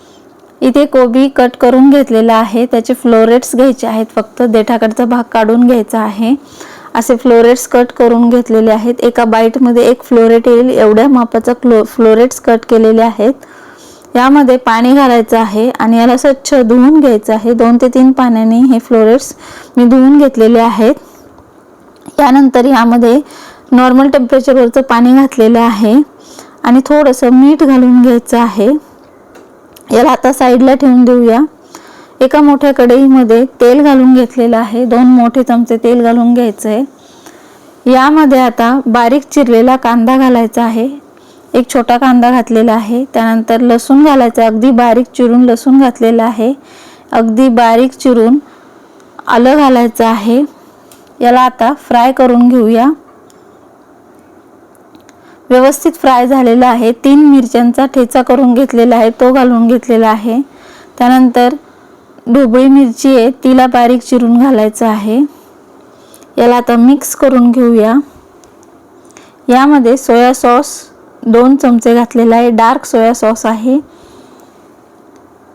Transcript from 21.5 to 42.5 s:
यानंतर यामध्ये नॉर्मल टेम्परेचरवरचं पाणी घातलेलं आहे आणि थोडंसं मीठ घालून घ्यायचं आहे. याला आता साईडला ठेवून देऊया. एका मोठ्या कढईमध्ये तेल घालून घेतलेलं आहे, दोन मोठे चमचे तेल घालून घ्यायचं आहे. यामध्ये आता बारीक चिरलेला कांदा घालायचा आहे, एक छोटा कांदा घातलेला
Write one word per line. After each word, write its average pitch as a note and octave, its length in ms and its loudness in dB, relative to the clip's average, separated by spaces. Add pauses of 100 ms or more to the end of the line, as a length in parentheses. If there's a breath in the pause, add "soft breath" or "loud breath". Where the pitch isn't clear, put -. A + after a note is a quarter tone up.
यानंतर C4+ 460 2
यामध्ये A#3 560 0 (520 loud breath)
नॉर्मल B3+ 360 2
टेम्परेचरवरचं C4 760 0
पाणी B3 320 0
घातलेलं A#3+ 460 2
आहे A3+ 340 0 (720 loud breath)
आणि B3 220 2
थोडंसं C#4+ 460 0
मीठ C#4 300 4
घालून B3+ 400 2
घ्यायचं A#3+ 360 0
आहे. A3 300 -2 (1200)
याला A#3 180 0
आता B3+ 220 -2
साईडला C4 420 0
ठेवून B3+ 300 2
देऊया. A#3+ 360 2 (800 loud breath)
एका C4 200 0
मोठ्या C#4+ 340 2
कढईमध्ये B3 680 2 (160)
तेल B3 220 2
घालून C4 320 2
घेतलेलं A#3+ 420 0
आहे, A3+ 280 -4
दोन A#3+ 220 0
मोठे B3 360 2
चमचे A#3 340 -2
तेल A#3+ 260 0
घालून A#3 320 0
घ्यायचं A3+ 340 -4
आहे. - 1200 -8
यामध्ये C4+ 480 2
आता A#3+ 460 -2
बारीक A#3+ 440 0
चिरलेला B3 460 0
कांदा A#3+ 400 -2
घालायचा A#3+ 480 -2
आहे, A3+ 240 -4 (680 soft breath)
एक B3+ 140 -2
छोटा A#3+ 300 -2
कांदा B3 320 2
घातलेला A#3 420 0